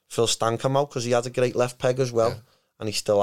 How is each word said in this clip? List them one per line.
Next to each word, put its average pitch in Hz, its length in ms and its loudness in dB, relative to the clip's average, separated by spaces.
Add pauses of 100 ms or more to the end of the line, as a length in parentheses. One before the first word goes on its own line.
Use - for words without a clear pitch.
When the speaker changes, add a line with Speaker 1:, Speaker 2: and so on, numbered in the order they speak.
Speaker 1:
Phil - 180 0
Stankham 113 540 -2
out 143 100 -2
'cause 123 140 -6
he 120 80 -4
had 120 160 0
a - 20 -8
great 123 260 -2
left 123 220 -2
peg 127 220 0
as 127 120 0
well. 117 180 2
Speaker 2:
Yeah. - 60 -4 (460)
Speaker 1:
And 110 60 -6
he 104 60 -6
still 104 300 2